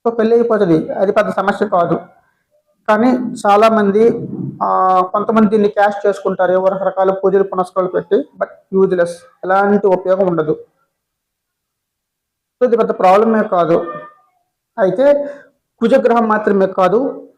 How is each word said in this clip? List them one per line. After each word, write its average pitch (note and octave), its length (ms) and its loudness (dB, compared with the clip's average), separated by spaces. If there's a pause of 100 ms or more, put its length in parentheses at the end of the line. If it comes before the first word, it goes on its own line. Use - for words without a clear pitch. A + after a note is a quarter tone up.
So, - 160 -2
పెళ్ళి A3 200 2
అయిపోతుంది, G#3 400 2 (240)
అది G3 160 0
పెద్ద G3+ 120 0 (100)
సమస్య G3 260 -2 (100)
కాదు. E3+ 200 0 (920)
కానీ A3 200 2 (340)
చాలామంది, G#3+ 600 4 (640)
ఆ, G3 40 -2 (440)
కొంతమంది G#3+ 400 2
దీన్ని G#3 240 2
క్యాష్ G#3 280 0
చేసుకుంటారు, F#3+ 520 -2
ఏవో F#3 180 0
రకరకాల F#3+ 360 -2 (100)
పూజలు F#3+ 300 2
పునస్కారాలు F3+ 460 -4
పెట్టి, F#3 200 -2 (220)
but - 100 -6 (260)
యూజ్‌లెస్, F3 420 0 (280)
ఎలాంటి G3+ 420 2 (100)
ఉపయోగం F#3 340 -2
ఉండదు. D#3 240 -2 (2000)
So, - 120 -4
ఇది A3+ 140 2
పెద్ద A3 100 -2 (100)
ప్రాబ్లమే G#3+ 420 4 (120)
కాదు. E3+ 220 2 (1040)
అయితే F#3 220 0 (720)
కుజగ్రహం A#3 540 2
మాత్రమే G3+ 340 0 (120)
కాదు F#3 200 2 (380)